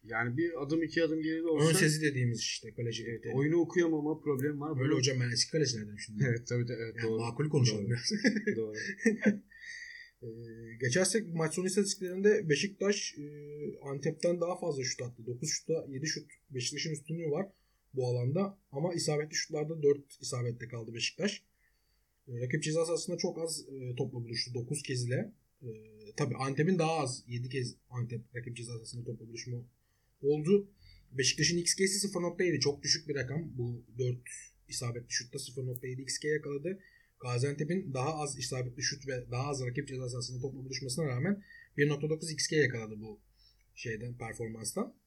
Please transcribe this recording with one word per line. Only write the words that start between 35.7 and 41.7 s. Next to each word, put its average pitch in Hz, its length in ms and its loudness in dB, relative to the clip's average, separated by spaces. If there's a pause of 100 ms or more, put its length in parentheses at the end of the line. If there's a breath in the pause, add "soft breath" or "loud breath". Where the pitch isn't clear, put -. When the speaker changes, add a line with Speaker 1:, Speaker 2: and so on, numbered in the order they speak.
Speaker 2:
yedi 127 160 -8
X - 160 -6
G 151 100 -2
yakaladı. 151 500 -2 (420 soft breath)
Gaziantep'in 143 760 0
daha 135 200 0
az 147 240 -4
isabetli 127 440 -4
şut 131 260 -2
ve 123 220 -6
daha 123 180 -2
az 131 180 -2
rakip 123 220 -4
ceza 127 200 -6
sahasında 123 320 -6
topla 135 180 -4
buluşmasına 131 480 -4
rağmen 151 360 0 (340 loud breath)